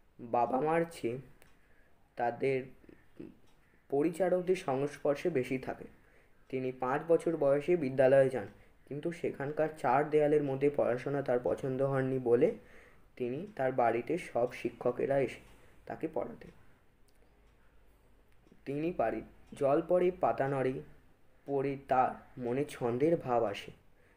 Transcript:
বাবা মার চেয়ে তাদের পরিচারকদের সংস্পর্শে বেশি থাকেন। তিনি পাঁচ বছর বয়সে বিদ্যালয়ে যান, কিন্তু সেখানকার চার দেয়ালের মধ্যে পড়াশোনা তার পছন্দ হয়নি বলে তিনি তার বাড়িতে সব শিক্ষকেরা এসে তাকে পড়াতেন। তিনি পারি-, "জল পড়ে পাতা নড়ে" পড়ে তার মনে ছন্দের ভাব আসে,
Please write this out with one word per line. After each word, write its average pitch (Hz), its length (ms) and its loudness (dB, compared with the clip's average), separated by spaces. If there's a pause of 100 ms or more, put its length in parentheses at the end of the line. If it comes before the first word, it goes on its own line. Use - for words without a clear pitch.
(200)
বাবা 120 420 0
মার 165 300 2
চেয়ে 117 260 -4 (960)
তাদের 123 480 -2 (1300)
পরিচারকদের 175 680 0
সংস্পর্শে 143 720 -2
বেশি 131 280 -2
থাকেন। - 300 -10 (600)
তিনি 131 220 -4
পাঁচ 127 360 -2
বছর 165 300 4
বয়সে 143 380 4
বিদ্যালয়ে 135 540 6
যান, 113 180 -4 (380)
কিন্তু 147 260 -6
সেখানকার 151 680 -4
চার 143 320 2
দেয়ালের 151 340 4
মধ্যে 135 320 0
পড়াশোনা 131 460 0
তার 123 220 0
পছন্দ 131 380 -2
হয়নি 131 380 0
বলে 127 360 4 (600)
তিনি 131 400 -6
তার 131 160 0
বাড়িতে 120 460 0
সব 123 340 -2
শিক্ষকেরা 127 680 -2
এসে 120 200 -2 (460)
তাকে - 280 -8
পড়াতেন। - 380 -8 (2250)
তিনি 151 280 -4
পারি-, - 640 -6
"জল 143 320 2
পড়ে 180 240 4
পাতা 135 360 0
নড়ে" 135 260 0 (720)
পড়ে 139 320 -2 (100)
তার 127 540 0
মনে 127 280 -2
ছন্দের 135 480 2
ভাব 120 260 0
আসে, - 280 -4 (460)